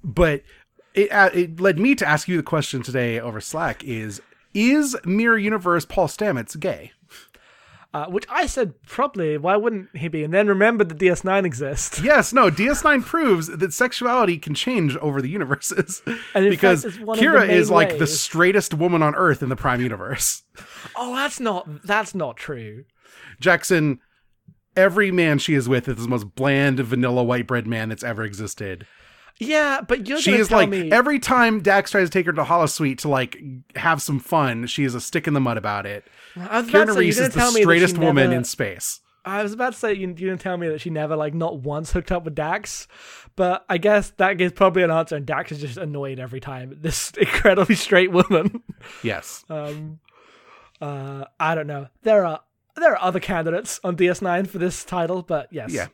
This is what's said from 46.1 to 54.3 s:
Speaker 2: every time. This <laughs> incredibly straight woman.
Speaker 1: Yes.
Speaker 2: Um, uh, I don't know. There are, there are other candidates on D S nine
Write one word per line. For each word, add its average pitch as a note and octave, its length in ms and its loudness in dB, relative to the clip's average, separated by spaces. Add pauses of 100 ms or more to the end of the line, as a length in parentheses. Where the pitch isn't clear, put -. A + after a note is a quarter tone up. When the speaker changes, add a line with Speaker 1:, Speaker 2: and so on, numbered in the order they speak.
Speaker 2:
every B2+ 220 -12
time. C3 400 -14
This - 300 -6
<laughs> - 60 -14
incredibly G3 580 4
straight F#3 360 4
woman. F3+ 500 2 (420)
Speaker 1:
Yes. - 460 -8
Speaker 2:
Um, D#3 500 -10 (840)
uh, C#3 420 -10 (160)
I D#3+ 160 0
don't D#3 120 -4
know. C#3+ 200 -10 (160)
There G#3+ 220 6
are, D#3+ 160 -4 (340)
there D#4+ 160 4
are - 100 -2
other F3+ 200 -2
candidates E3+ 640 -4
on F3+ 100 -4
D F3+ 140 2
S F3+ 120 -4
nine F#3 260 -2